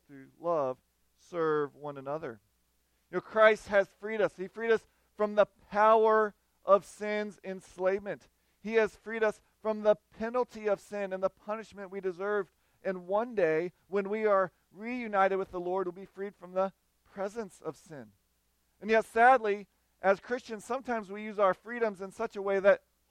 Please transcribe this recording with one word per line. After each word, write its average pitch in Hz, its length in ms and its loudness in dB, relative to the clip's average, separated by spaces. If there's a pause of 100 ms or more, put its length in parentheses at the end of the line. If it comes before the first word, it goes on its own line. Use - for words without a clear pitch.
through 135 200 -20 (120)
love 151 380 -2 (400)
serve 151 580 -2
one 143 220 -12
another." 139 420 -10 (720)
You 175 80 -4
know, 180 40 -4
Christ 220 460 4
has 196 220 2 (100)
freed 214 220 -4
us. 170 160 -2
He 185 100 -10
freed 226 240 -2
us 220 160 0 (300)
from 208 180 -2
the 202 120 6 (220)
power 220 640 4 (320)
of 190 200 4
sin's 208 580 -8
enslavement. 190 840 -6 (320)
He 220 140 -4
has 220 200 2
freed 220 280 -6
us 214 180 0 (200)
from 214 220 -4
the 208 140 4 (200)
penalty 226 500 -4
of 196 120 0
sin 202 340 -8
and 190 80 -6
the 190 80 2
punishment 202 640 -12
we 196 80 -10
deserved. 190 500 -4 (340)
And 185 220 -6
one 220 300 -2
day, 170 380 0 (160)
when 196 200 -2
we 220 160 -2
are 190 260 2 (200)
reunited 208 640 -2
with 190 140 -6
the 185 80 -8
Lord, 180 260 -4
we'll 175 60 -10
be 190 140 -16
freed 196 300 -12
from 180 180 -20
the 190 180 -2 (320)
presence 202 580 -10
of 156 140 -10
sin. 127 380 -20 (640)
And 196 100 -8
yet, 220 160 4
sadly, 220 600 4 (340)
as 190 180 2
Christians, 240 440 -10
sometimes 226 480 -8
we 208 120 -10
use 214 140 -10
our 190 160 4
freedoms 220 480 -6
in 190 100 -12
such 226 240 -8
a 202 60 -10
way 196 180 0
that 190 220 6 (300)